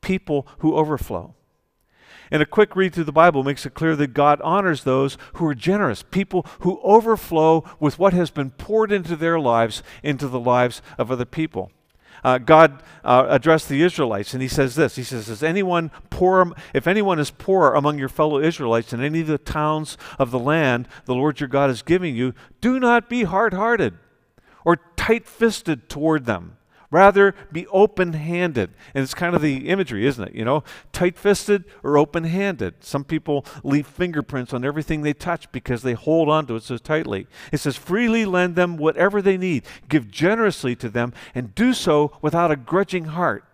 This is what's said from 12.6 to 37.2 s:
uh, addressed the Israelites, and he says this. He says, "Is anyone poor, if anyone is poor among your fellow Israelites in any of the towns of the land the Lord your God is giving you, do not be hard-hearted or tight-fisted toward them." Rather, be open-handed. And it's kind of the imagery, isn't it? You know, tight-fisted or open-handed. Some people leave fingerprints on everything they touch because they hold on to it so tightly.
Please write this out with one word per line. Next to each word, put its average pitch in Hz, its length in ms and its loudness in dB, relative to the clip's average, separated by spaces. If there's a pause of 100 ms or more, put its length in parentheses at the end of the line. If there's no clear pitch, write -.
uh, 127 240 4
addressed 151 400 2
the 143 120 0
Israelites, 120 520 -2
and 127 80 -6
he 131 80 -6
says 127 260 -2
this. 143 220 0
He 127 60 -10
says, 113 260 -10
"Is 107 120 -8
anyone 170 480 -2 (200)
poor, 185 420 2 (220)
if 135 120 -2
anyone 190 320 0
is 147 140 -2
poor 175 420 2
among 147 240 0
your 135 120 -6
fellow 151 320 0
Israelites 127 500 -2
in 120 100 -6
any 156 200 -2
of 160 60 -4
the 151 100 -2
towns 156 600 -4 (220)
of 123 120 0
the 127 80 -2
land 131 500 0 (160)
the 127 100 -2
Lord 139 240 -2
your 147 80 -6
God 139 220 2
is 120 120 -4
giving 175 320 -2
you, 120 200 -2 (260)
do 254 180 0
not 240 300 2
be 240 160 -2
hard-hearted 190 680 0 (720)
or 170 160 4 (160)
tight-fisted 220 880 -2
toward 151 380 -2
them." 87 320 -6 (320)
Rather, 196 460 6 (160)
be 175 160 -8
open-handed. 170 1000 0 (260)
And 135 80 -2
it's 131 100 -8
kind 175 220 -2
of 156 60 4
the 135 260 -2
imagery, 139 380 -2
isn't 123 240 -4
it? - 40 -20
You 113 120 -6
know, 139 180 -2 (300)
tight-fisted 190 720 0 (180)
or 143 140 2
open-handed. 165 840 -2
Some 143 220 -6
people 147 420 -4 (160)
leave 139 240 0
fingerprints 147 680 -6
on 123 100 -6
everything 151 380 -4
they 147 100 -2
touch - 400 -8
because 123 300 -6
they 123 140 -2
hold 156 340 0
on 156 180 0
to 120 80 -6
it 113 80 -8
so 123 140 -8
tightly. 131 500 -4 (240)